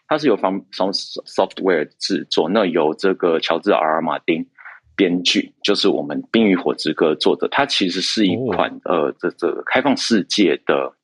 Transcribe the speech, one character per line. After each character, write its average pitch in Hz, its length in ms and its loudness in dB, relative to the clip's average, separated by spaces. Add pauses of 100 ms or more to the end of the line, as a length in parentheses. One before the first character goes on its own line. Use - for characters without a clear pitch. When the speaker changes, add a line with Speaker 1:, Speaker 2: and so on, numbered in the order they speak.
Speaker 1:
它 156 100 0
是 151 100 -2
由 104 100 4
From-, 95 340 -2
From 95 200 -2
Software - 1040 -2
制 76 320 -4
作， 82 200 0
那 104 160 2
由 80 280 0
这 95 220 0
个 85 240 0
乔 82 200 -2
治 104 120 0
R 78 260 2
R 82 40 0
马 73 180 -2
丁 82 260 -2 (500)
编 90 280 2
剧， - 300 -2 (100)
就 101 100 0
是 98 160 2
我 71 140 0
们 71 180 -6 (100)
《冰 113 140 4
与 95 100 4
火 76 200 -2
之 78 180 -4
歌》 78 220 2
作 80 200 2
者。 - 140 -2
它 139 160 0
其 98 240 -2
实 90 120 -4
是 104 260 0
一 87 80 0 (120)
款， 95 220 -2 (160)
Speaker 2:
哦。 78 220 0
Speaker 1:
呃， - 120 -6
这， 87 120 -4
这 - 160 -4
个 - 180 -4
开 - 160 0
放 135 160 0
世 101 280 0
界 82 400 2
的 67 280 0 (100)